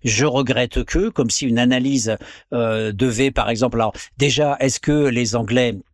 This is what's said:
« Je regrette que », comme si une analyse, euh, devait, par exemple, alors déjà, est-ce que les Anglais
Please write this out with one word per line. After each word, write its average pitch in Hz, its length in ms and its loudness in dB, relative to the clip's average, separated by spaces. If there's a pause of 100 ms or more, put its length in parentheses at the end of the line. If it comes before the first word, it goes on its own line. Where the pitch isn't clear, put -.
« - 0 -
Je 117 220 0
regrette 127 580 0
que », 185 280 0
comme 117 180 0
si - 160 -4
une 117 120 2
analyse, 123 600 2 (340)
euh, 110 400 0
devait, 127 400 0
par 120 180 0
exemple, 117 280 0
alors 110 160 0 (240)
déjà, 143 420 2
est-ce 131 220 0
que 147 260 2
les 120 300 0
Anglais 117 400 0 (160)